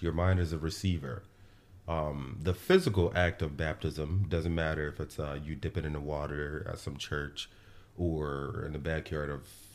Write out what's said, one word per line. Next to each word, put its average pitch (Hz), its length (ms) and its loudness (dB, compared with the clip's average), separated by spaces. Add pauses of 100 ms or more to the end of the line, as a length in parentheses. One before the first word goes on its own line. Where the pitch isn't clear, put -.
your 82 120 2
mind 90 260 6
is 82 140 2
a 80 60 0
receiver. 78 640 -2 (640)
Um, 73 560 -2
the 90 100 4
physical 117 640 6
act 87 260 4
of 73 160 -2
baptism, 80 720 0
doesn't 85 240 2
matter 78 340 0
if - 120 -6
it's, 76 180 -8
uh, 71 260 -4
you 76 120 -6
dip 82 220 -4
it 76 80 0
in 76 80 -2
the 76 60 -2
water 73 680 -4
at 80 80 -6
some 71 200 -8
church - 520 -4 (480)
or 76 640 0
in 76 100 -4
the 73 60 -4
backyard 78 520 -2
of 71 160 -8 (280)